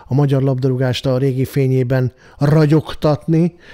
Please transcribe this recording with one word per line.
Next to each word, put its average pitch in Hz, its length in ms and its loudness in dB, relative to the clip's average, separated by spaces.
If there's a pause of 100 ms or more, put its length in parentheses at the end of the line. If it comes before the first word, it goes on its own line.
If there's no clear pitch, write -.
a 120 80 -4
magyar 139 280 2
labdarúgást 131 640 -2
a 127 120 0
régi 131 260 0
fényében 131 680 0 (260)
ragyogtatni, 156 1160 0 (200)